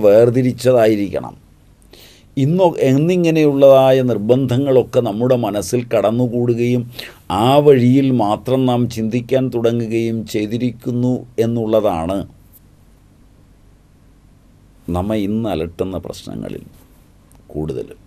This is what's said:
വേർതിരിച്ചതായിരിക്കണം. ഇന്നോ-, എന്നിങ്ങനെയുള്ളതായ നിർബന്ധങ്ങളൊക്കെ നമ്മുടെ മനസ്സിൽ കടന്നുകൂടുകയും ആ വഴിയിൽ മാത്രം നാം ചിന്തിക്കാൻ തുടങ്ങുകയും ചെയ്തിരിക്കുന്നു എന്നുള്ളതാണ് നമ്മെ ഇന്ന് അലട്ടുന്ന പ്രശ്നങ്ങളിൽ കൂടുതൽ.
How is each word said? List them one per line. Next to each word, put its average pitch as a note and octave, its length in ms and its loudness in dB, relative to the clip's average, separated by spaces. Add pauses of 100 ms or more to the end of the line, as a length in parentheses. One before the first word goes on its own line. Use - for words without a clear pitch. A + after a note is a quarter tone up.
വേർതിരിച്ചതായിരിക്കണം. A2+ 1300 2 (1080)
ഇന്നോ-, E3+ 340 2 (100)
എന്നിങ്ങനെയുള്ളതായ C#3 1120 4
നിർബന്ധങ്ങളൊക്കെ B2 1000 0
നമ്മുടെ A#2+ 340 0
മനസ്സിൽ G#2 460 -4 (100)
കടന്നുകൂടുകയും A#2+ 920 0 (500)
ആ G#2+ 180 2 (160)
വഴിയിൽ C3+ 420 4 (160)
മാത്രം G#2+ 460 -2
നാം B2 120 0 (140)
ചിന്തിക്കാൻ A#2+ 480 -2 (100)
തുടങ്ങുകയും A2+ 640 -2 (160)
ചെയ്തിരിക്കുന്നു A#2+ 800 -4 (260)
എന്നുള്ളതാണ് G#2+ 800 -2 (2750)
നമ്മെ G#2 220 -4 (100)
ഇന്ന് A2 220 -4
അലട്ടുന്ന F2 480 -6
പ്രശ്നങ്ങളിൽ G1+ 680 -12 (880)
കൂടുതൽ. D2+ 340 -8 (200)